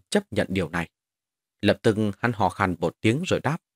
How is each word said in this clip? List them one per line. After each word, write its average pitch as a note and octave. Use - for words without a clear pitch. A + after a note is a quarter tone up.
chấp -
nhận G2+
điều F#2
này. E2+
Lập G2+
tức G#2
hắn A#2
hò G2+
khan F2+
một -
tiếng A#2+
rồi G2
đáp, D#3